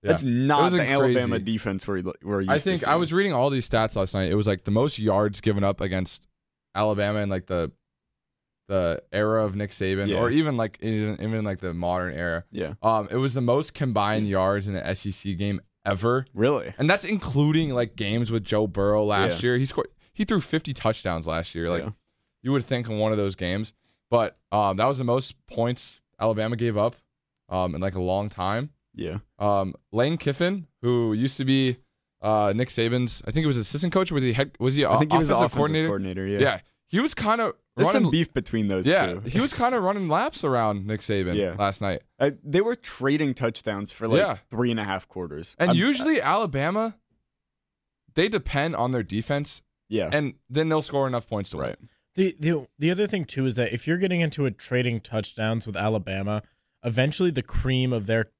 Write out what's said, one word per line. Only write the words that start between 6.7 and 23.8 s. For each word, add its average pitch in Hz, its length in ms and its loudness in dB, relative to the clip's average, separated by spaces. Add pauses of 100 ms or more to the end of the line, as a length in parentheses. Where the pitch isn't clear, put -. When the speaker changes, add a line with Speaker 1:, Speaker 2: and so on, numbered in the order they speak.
Speaker 1:
Alabama 104 460 0
in, 104 80 -2
like, 95 200 -4
the, 85 220 -2 (960)
the 90 340 0 (100)
era 107 320 2
of 98 120 -2
Nick 101 160 -4
Saban, 98 360 0
Speaker 2:
Yeah. 101 120 2
Speaker 1:
or 117 100 2
even, 151 260 2
like, 113 240 -4
in, 107 400 -2
even, 110 240 -2
like, 98 160 -4
the 87 140 -6
modern 87 400 -2
era. 85 360 -4
Speaker 2:
Yeah. 87 320 -6
Speaker 1:
Um, 110 280 2
it 101 60 -2
was 131 180 0
the 135 80 -2
most 143 320 2
combined 107 540 0
yards 98 400 2
in 101 80 -4
an 90 80 -4
S 95 200 -4
E 101 60 -4
C 98 240 -6
game 101 260 -2 (240)
ever. 113 480 0
Speaker 2:
Really? 123 460 2
Speaker 1:
And 143 100 2
that's 196 160 2
including, 156 680 0
like, 120 220 -2
games 110 340 -2
with 113 140 0
Joe 107 220 2
Burrow 104 380 2
last 101 380 2
Speaker 2:
Yeah. 120 80 2
Speaker 1:
year. 123 80 2
He 131 80 2
scored, - 220 -4 (260)
he 214 100 0
threw 202 160 2
fifty 156 320 -4
touchdowns 90 540 -2
last 82 280 -4
year. 85 140 -2
Like, 87 140 0
Speaker 2:
Yeah. 110 80 -8 (520)
Speaker 1:
you 131 100 0
would 139 120 2
think 123 240 -4
in 110 100 -4
one 107 140 2
of 107 60 0
those 98 180 0
games. 95 380 -4 (340)